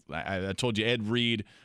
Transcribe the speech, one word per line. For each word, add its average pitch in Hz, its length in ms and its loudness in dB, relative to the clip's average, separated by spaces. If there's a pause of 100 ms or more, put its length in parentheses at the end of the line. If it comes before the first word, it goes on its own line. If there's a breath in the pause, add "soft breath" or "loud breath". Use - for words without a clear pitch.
I, 92 420 -2
I - 20 -2
told 113 260 0
you 110 80 2
Ed 113 220 0
Reed, 117 360 2 (200 loud breath)